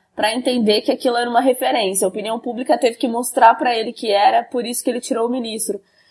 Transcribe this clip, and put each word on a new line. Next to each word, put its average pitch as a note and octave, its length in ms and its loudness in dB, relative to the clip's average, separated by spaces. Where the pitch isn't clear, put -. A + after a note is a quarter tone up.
pra G#3+ 200 0
entender A#3+ 480 2
que D4 100 0
aquilo B3 240 0
era A#3+ 120 0
uma A#3+ 120 4
referência. B3 640 0
A F#3+ 40 0
opinião G#3+ 300 -6
pública A#3+ 380 -2
teve A#3+ 200 0
que C4 120 -2
mostrar A#3+ 460 4
pra B3 200 -2
ele A3+ 180 -4
que A3+ 180 -6
era, A3 320 4
por A#3 240 -6
isso A#3+ 180 -6
que C4 60 0
ele A#3+ 100 -4
tirou A3+ 260 -2
o A#3+ 40 -4
ministro. A3 500 -6